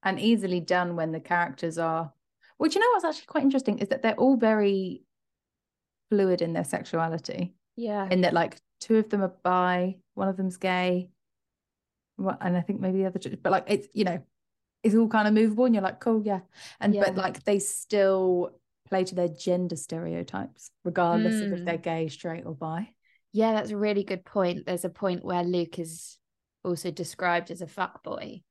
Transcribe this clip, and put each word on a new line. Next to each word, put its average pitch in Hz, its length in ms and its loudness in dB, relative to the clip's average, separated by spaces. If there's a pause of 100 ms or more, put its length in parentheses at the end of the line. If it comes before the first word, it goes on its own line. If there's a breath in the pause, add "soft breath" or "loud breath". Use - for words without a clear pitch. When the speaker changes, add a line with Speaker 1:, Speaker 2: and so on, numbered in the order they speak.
Speaker 1:
And 190 180 -2
easily 190 400 2
done 175 360 0
when 160 160 -2
the 160 80 -6
characters 165 580 -2
are, 160 340 -2 (460 soft breath)
well, 320 120 2
do 370 80 0
you 427 60 4
know 480 80 6
what's 381 120 2
actually 311 220 -4
quite 277 180 -2
interesting 269 340 2
is 202 100 -4
that - 140 -2
they're 226 180 2
all 262 160 6
very 202 680 2 (1080)
fluid 185 320 4
in 165 100 -2
their 170 120 -2
sexuality. 165 920 -4 (220)
Speaker 2:
Yeah. 208 340 -4
Speaker 1:
In 185 100 4
that, 180 140 2
like, 170 260 0 (200)
two - 160 2
of 220 120 4
them 202 140 0
are 185 200 -2
bi, 180 540 2 (180)
one 196 140 -2
of 190 80 -2
them's 185 220 -4
gay, 180 520 0 (1040)
what, 190 240 -4
and 180 160 0
I 180 40 2
think 196 200 -4
maybe 190 180 0
the 190 80 2
other 185 120 -4
two, - 240 -8
but, - 80 2
like, 190 160 2
it's, 202 280 -2
you 202 100 2
know, 175 180 -4 (600)
it's 214 120 4
all 226 140 6
kind 214 180 4
of 214 60 4
movable 214 320 4
and 247 100 4
you're 202 80 2
like, 190 160 -2
"Cool, 226 260 0
yeah." 196 160 0 (380 loud breath)
And, 202 140 2
but, 196 240 2
Speaker 2:
Yeah. 190 60 0
Speaker 1:
like, - 220 -4
they 202 140 2
still 190 920 2 (360)
play 190 180 0
to 185 100 -10
their 175 140 0
gender 175 480 -2
stereotypes, - 960 -8 (140)
regardless 185 560 2
of 202 140 -4
if 180 60 -6
Speaker 2:
Mm. 175 40 -8
Speaker 1:
they're 170 140 -2
gay, 165 300 -4
straight 165 360 -8
or 165 100 -10
bi. 160 380 -8 (400)
Speaker 2:
Yeah, 220 220 4
that's 214 160 -2
a 208 80 -4
really 202 260 0
good 190 220 -8
point. 180 400 0
There's 180 180 -4
a 175 60 -2
point 180 340 -4
where 180 180 -2
Luke 175 360 -2
is 165 400 -12 (440)
also 175 280 -4
described 175 600 -2
as 175 120 -10
a 165 40 -10
fuckboy. - 840 -10